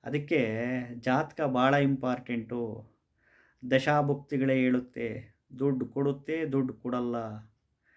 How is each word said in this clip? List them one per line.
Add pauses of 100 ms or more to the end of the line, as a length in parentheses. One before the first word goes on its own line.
ಅದಕ್ಕೆ (400)
ಜಾತಕ
ಭಾಳ
ಇಂಪಾರ್ಟೆಂಟು. (800)
ದಶಾಭುಕ್ತಿಗಳೇ
ಹೇಳುತ್ತೆ, (220)
ದುಡ್ಡು
ಕೊಡುತ್ತೆ,
ದುಡ್ಡು
ಕೊಡಲ್ಲ. (800)